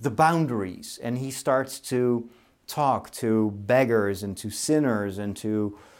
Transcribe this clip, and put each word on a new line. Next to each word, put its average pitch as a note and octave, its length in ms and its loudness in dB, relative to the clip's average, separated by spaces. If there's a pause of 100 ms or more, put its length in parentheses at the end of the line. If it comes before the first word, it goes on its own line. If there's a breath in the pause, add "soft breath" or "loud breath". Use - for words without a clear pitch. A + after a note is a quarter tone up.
the B2+ 100 -2
boundaries B2+ 920 0
and A#2+ 160 -4
he C3+ 120 -6
starts C3+ 500 0
to A#2+ 480 0 (380 loud breath)
talk C3 440 -2
to A2 420 0
beggars G#2 680 2
and G2 140 -6
to G#2+ 140 -8
sinners G#2+ 680 0
and G2+ 180 -4
to, G#2 420 -2 (220 loud breath)